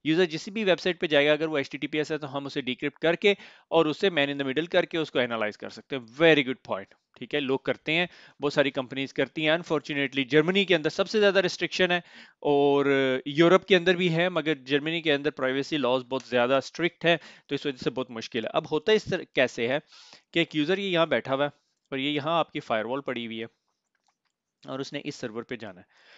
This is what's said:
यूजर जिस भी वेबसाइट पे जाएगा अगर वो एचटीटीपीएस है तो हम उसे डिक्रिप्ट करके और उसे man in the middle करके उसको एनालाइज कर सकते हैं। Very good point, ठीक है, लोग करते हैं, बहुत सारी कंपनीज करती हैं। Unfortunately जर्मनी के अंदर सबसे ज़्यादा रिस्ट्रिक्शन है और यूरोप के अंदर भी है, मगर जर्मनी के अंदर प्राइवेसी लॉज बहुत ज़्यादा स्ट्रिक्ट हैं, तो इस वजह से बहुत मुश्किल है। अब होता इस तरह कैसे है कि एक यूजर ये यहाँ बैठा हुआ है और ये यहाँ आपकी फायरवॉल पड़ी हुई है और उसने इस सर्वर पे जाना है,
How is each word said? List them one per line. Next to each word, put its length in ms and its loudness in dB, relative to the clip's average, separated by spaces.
यूजर 200 2
जिस 240 -6
भी 140 -6
वेबसाइट 360 0
पे 80 -2
जाएगा 260 4
अगर 140 -2
वो 100 -2
एचटीटीपीएस 540 -6
है 60 -4
तो 100 -10
हम 180 -8
उसे 160 -8
डिक्रिप्ट 400 -6
करके 340 2
और 160 4
उसे 220 0
man 240 0
in 40 -8
the 100 -2
middle 200 -2
करके 300 -2
उसको 220 -4
एनालाइज 360 -2
कर 140 -12
सकते 260 -12
हैं। 100 -8
Very 300 6
good 200 -6
point, 260 -8
ठीक 160 -14
है, 60 0
लोग 260 -2
करते 260 -4
हैं, 160 0
बहुत 120 -2
सारी 180 2
कंपनीज 400 -6
करती 320 -4
हैं। 140 2
Unfortunately 720 -4
जर्मनी 360 4
के 100 2
अंदर 140 0
सबसे 300 -2
ज़्यादा 200 4
रिस्ट्रिक्शन 520 0
है 100 0
और 480 4
यूरोप 360 6
के 120 4
अंदर 200 4
भी 140 2
है, 200 2
मगर 280 -2
जर्मनी 340 -2
के 100 0
अंदर 200 0
प्राइवेसी 460 -2
लॉज 320 0
बहुत 200 -6
ज़्यादा 320 2
स्ट्रिक्ट 440 -6
हैं, 140 2
तो 60 -4
इस 100 -6
वजह 120 -6
से 120 -2
बहुत 220 -6
मुश्किल 340 -6
है। 80 -6
अब 140 -2
होता 260 0
इस 180 0
तरह 140 -4
कैसे 320 0
है 140 -2
कि 80 2
एक 140 -2
यूजर 240 0
ये 100 -4
यहाँ 180 2
बैठा 260 0
हुआ 120 0
है 60 -4
और 80 -6
ये 120 -2
यहाँ 280 0
आपकी 220 -4
फायरवॉल 400 -4
पड़ी 240 -6
हुई 140 -10
है 80 -10
और 180 -10
उसने 240 -10
इस 100 -10
सर्वर 280 -10
पे 140 -10
जाना 220 -16
है, 60 -20